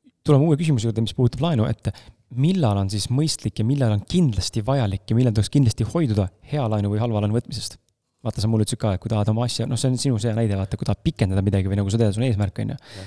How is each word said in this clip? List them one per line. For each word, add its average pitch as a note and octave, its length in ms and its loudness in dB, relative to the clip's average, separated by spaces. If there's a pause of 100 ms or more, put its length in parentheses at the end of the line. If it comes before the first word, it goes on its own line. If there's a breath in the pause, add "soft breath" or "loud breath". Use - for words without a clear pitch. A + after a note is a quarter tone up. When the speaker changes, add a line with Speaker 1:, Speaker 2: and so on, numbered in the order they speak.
(260)
Speaker 1:
tuleme C#3+ 240 6
uue C#3+ 100 4
küsimuse C#3+ 300 0
juurde, G#2+ 100 -2
mis A2 160 -2
puudutab B2 240 2
laenu, C#3+ 240 0
et - 240 -2 (480 loud breath)
millal C#3+ 400 2
on G2 140 0
siis G#2 180 -2
mõistlik C#3 500 -2
ja G#2+ 60 0
millal B2 300 2
on G2+ 100 0
kindlasti A#2 580 0
vajalik A2 460 -2
ja A2 80 2
millal B2 160 4
tuleks G#2 180 2
kindlasti A#2 380 2
hoiduda A2 400 0 (240)
hea C#3+ 160 -2
laenu G#2 240 0
või G#2 80 0
halva A2 240 0
laenu G#2+ 140 0
võtmisest? - 400 -8 (440)
Vaata, A2 200 -4
sa G#2+ 100 0
mulle G#2+ 140 2
ütlesid - 120 -6
ka, G#2+ 140 -2
et F2+ 80 -4
kui - 80 -10
tahad G#2+ 240 0
oma A#2 160 0
asja, A2+ 180 -4
noh, A#2+ 140 -2
see C3 80 0
on B2+ 80 2
sinu B2 240 0
see A2 160 -2
näide, A2+ 180 0
vaata, F#2+ 220 -4
kui - 80 -8
tahad - 180 -2
pikendada G2 380 0
midagi G2 320 0
või G2+ 80 0
nagu G2 80 -2
sa A2 80 0
tead, A2 160 2
sul G#2+ 100 -4
on C3+ 60 0
eesmärk, G#2 320 -2
on G#2+ 140 -4
ju, - 20 -8
Speaker 2:
Jah. F#2+ 300 -18